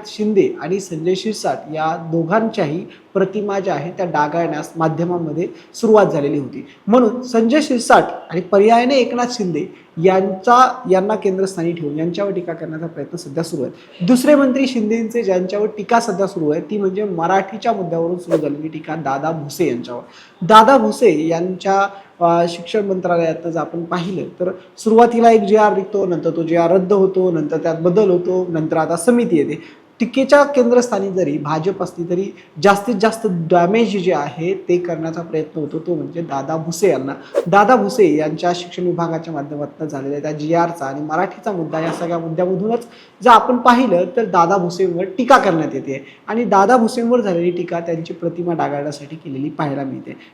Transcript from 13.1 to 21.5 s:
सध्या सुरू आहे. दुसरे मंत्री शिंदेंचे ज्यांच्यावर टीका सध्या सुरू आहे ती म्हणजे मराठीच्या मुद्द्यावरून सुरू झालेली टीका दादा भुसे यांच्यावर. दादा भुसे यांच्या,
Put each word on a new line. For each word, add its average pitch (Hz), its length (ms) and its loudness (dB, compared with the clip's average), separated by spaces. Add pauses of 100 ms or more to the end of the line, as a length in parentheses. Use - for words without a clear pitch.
सध्या 151 260 -6
सुरू 151 200 -6
आहे. - 420 -10
दुसरे 262 300 4
मंत्री 269 320 2
शिंदेंचे 226 560 -2
ज्यांच्यावर 190 440 0
टीका 220 320 0
सध्या 190 280 -2
सुरू 160 220 -4
आहे 156 120 -2
ती 208 160 -6
म्हणजे 196 260 -2
मराठीच्या 196 680 -2
मुद्द्यावरून 170 440 -4
सुरू 170 200 -2
झालेली 151 300 -4
टीका 156 280 -10
दादा 143 360 -4
भुसे 156 360 -4
यांच्यावर. 123 340 -6 (400)
दादा 226 360 8
भुसे 208 500 2
यांच्या, 185 600 0 (320)